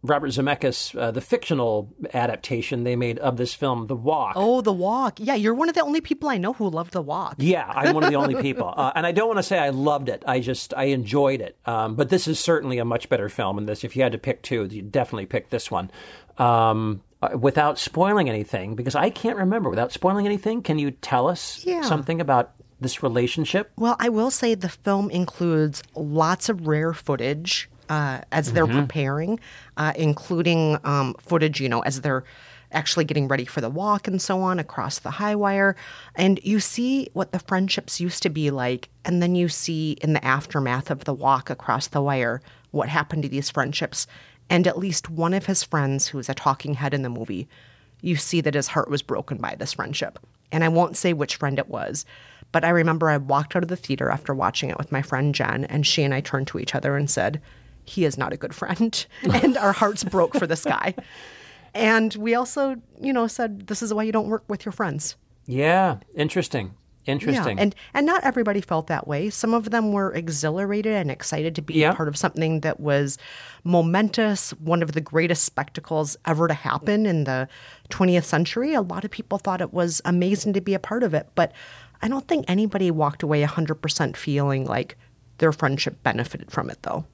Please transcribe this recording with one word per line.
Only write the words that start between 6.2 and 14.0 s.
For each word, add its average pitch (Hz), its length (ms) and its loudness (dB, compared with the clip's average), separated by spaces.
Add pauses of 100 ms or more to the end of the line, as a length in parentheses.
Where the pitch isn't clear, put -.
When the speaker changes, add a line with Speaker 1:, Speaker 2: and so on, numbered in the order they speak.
Speaker 2:
I 240 80 0
know 190 160 -2
who 208 160 -2
loved 170 240 -6
The 180 80 -2
Walk. 147 360 -6
Speaker 1:
Yeah, 156 300 2
I'm 143 260 2
one 156 120 4
of - 60 6
the 285 40 0
only 139 200 2
Speaker 2:
<laughs> - 60 -2
Speaker 1:
people. 123 360 -2
Uh, 135 180 0
and 160 100 0
I 175 60 0
don't 208 160 2
wanna 208 160 0
say 190 160 0
I 143 100 2
loved 139 380 0
it. 107 180 -6
I 131 140 2
just, 123 380 -4
I 135 80 0
enjoyed 135 560 2
it. - 240 -12
Um, 110 300 -2
but 131 120 0
this 180 220 2
is 156 100 0
certainly 147 380 0
a 117 80 -2
much 117 240 -2
better 104 180 0
film. 101 300 -4
And 104 100 -6
this, 104 160 -6
if 117 140 -8
you 131 60 4